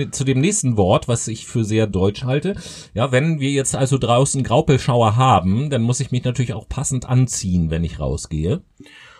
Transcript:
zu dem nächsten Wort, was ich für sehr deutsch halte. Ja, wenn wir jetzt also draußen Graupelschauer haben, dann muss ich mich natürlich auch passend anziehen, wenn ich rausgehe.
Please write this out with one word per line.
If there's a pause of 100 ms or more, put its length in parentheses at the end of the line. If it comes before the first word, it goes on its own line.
(120)
zu
dem
nächsten
Wort,
was
ich
für
sehr
deutsch
halte. (380)
Ja,
wenn
wir
jetzt
also
draußen
Graupelschauer
haben,
dann
muss
ich
mich
natürlich
auch
passend
anziehen,
wenn
ich
rausgehe. (580)